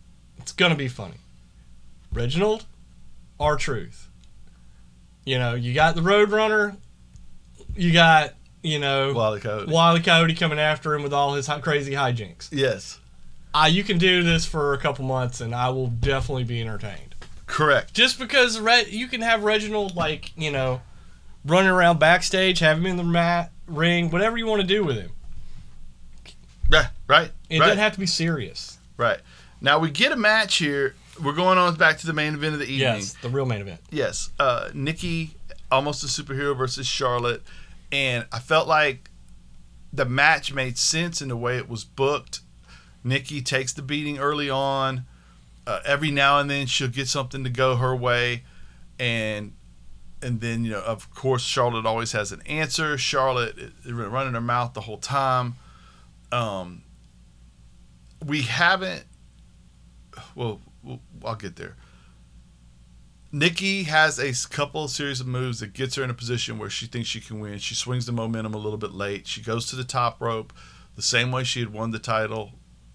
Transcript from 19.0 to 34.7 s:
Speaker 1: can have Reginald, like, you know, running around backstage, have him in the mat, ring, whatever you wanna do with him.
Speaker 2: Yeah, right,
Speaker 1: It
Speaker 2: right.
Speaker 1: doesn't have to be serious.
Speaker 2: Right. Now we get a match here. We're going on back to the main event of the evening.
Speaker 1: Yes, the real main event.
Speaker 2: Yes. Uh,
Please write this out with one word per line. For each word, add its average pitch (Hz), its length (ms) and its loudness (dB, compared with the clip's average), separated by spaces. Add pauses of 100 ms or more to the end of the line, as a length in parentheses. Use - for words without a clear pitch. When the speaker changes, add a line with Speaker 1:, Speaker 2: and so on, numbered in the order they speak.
Speaker 1:
can 247 140 -6
have 226 220 2
Reginald, 208 520 0
like, 156 420 -4
you 156 140 -2
know, 131 300 -2 (640)
running 185 240 6
around 170 300 6
backstage, 180 600 4
have 156 180 6
him 170 80 0
in 185 120 0
the 175 60 -2
mat, 170 480 2 (160)
ring, 170 420 2
whatever 214 280 2
you 226 100 -2
wanna 214 160 2
do 196 200 2
with 131 140 0
him. 87 140 -8 (1600)
Speaker 2:
Yeah, 156 160 8 (200)
right, 160 220 8 (200)
Speaker 1:
It 160 100 2
Speaker 2:
right. 156 80 8
Speaker 1:
doesn't 208 120 6
have 214 140 2
to 190 60 -8
be 196 80 -2
serious. 160 720 -4 (180)
Speaker 2:
Right. 117 220 2 (420)
Now 143 180 6
we 156 120 0
get 254 200 2
a 302 40 0
match 214 420 2
here. 143 380 0 (280)
We're 143 100 0
going 185 260 4
on 175 160 4
back 160 240 4
to 165 80 -8
the 165 60 -2
main 151 200 -2
event 151 200 -2
of 147 60 -4
the 135 60 -4
evening. 135 140 -4 (160)
Speaker 1:
Yes, 98 260 -8
the 120 80 -6
real 135 160 -2
main 110 160 -2
event. 95 200 -12 (100)
Speaker 2:
Yes. 127 480 -2
Uh, 127 340 0